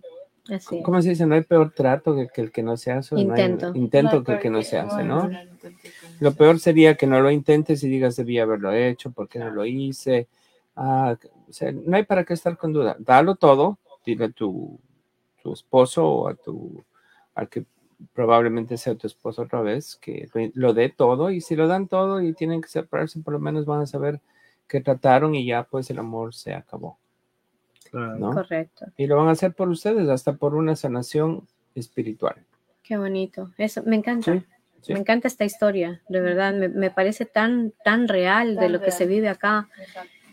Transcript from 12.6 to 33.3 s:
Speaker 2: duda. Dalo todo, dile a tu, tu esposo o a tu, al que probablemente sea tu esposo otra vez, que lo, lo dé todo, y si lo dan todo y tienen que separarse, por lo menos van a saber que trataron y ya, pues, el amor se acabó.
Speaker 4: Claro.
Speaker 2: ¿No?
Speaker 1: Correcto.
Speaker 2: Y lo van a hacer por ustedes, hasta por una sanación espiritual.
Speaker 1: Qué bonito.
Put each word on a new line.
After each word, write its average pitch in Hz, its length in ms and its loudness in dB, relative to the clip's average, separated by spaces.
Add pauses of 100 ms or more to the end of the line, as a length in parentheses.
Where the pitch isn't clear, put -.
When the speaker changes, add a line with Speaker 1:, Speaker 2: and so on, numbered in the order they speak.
Speaker 2:
duda. 139 260 0
Dalo 139 360 4
todo, 143 440 4 (280)
dile 113 200 -2
a 110 40 -2
tu, 92 480 -8 (640)
tu - 100 -8
esposo - 560 2
o - 200 0
a - 60 -8
tu, - 480 -14 (520)
al 104 160 -8
que 117 140 -10 (500)
probablemente 117 640 2
sea 117 160 -4
tu 113 120 -12
esposo 117 360 -10
otra 120 180 -4
vez, 113 360 -4
que - 360 -14
lo, 113 180 -4 (180)
lo 113 40 4
dé 117 160 2
todo, 135 420 2
y 175 120 -4
si 160 140 -6
lo 160 120 2
dan 185 200 -2
todo 190 340 -2
y 165 100 -2
tienen 160 300 -4
que - 60 -14
separarse, 160 520 -6
por 151 140 -8
lo 147 40 -4
menos 151 280 -4
van 147 160 -2
a 143 40 -4
saber 143 340 -6 (460)
que 139 140 -4
trataron 135 540 2
y 131 100 -2
ya, 120 200 -2
pues, 131 260 -8
el 123 80 -8
amor 113 360 -8
se - 200 -12
acabó. 87 440 -16 (920)
Speaker 4:
Claro. 113 280 -10
Speaker 2:
¿No? - 160 -4
Speaker 1:
Correcto. 165 500 -6 (140)
Speaker 2:
Y 139 80 -2
lo 143 100 2
van 156 120 6
a - 20 6
hacer 170 240 0
por 185 160 -2
ustedes, 180 400 0
hasta 135 240 -2
por 143 200 -2
una 156 220 0
sanación 151 720 -4 (260)
espiritual. 113 640 -8 (460)
Speaker 1:
Qué 214 160 -6
bonito. 190 580 -6